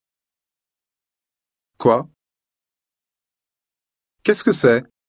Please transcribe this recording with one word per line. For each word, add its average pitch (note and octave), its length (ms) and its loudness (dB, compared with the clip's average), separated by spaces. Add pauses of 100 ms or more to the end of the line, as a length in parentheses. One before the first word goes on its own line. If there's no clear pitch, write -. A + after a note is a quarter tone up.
(1800)
Quoi ? B2 300 -2 (2250)
Qu'est-ce - 200 -2
que A3+ 100 0
c'est ? B2 280 2 (260)